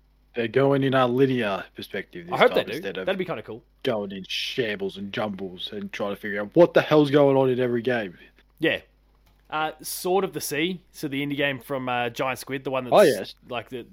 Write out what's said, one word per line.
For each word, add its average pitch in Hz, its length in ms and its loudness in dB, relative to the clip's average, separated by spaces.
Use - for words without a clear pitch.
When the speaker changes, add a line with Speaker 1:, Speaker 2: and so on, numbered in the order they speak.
Speaker 1:
they're 117 140 -4
going 135 360 4
in 135 100 2
a 131 120 6
linear 120 580 2
perspective - 520 -12
this 185 60 -8
Speaker 2:
I - 40 0
hope 240 140 6
Speaker 1:
time - 80 -4
Speaker 2:
they - 40 0
do. 208 120 -8
Speaker 1:
instead - 200 -8
of 190 80 -8
Speaker 2:
That'd 185 140 -2
be 180 80 -6
kinda 135 160 -8
cool. 113 200 -14
Speaker 1:
going 104 280 -2
in 95 160 -10
shambles 101 680 -4
and 98 160 -10
jumbles 95 580 -6
and 101 220 -10
trying 101 220 -4
to - 20 -6
figure 104 240 -6
out 104 160 -8
what 170 160 8
the 170 80 6
hell's 147 300 6
going 139 260 6
on 135 140 6
in 123 100 0
every 120 220 0
game. 110 340 -2
Speaker 2:
Yeah. 151 220 0
Uh, 156 200 -4
Sword 185 420 -2
of 175 80 -6
the - 80 -8
Sea, 170 400 -4
so - 160 -10
the 139 180 -4
indie 143 120 -4
game 139 240 -2
from, 131 280 -6
uh, 120 200 -2
Giant 127 320 -4
Squid, 135 240 -8
the 139 80 -6
one 131 120 -2
that's 127 100 0
Speaker 1:
Oh, 196 80 8
yes. 113 340 2
Speaker 2:
like 120 200 -8
the, 120 240 -12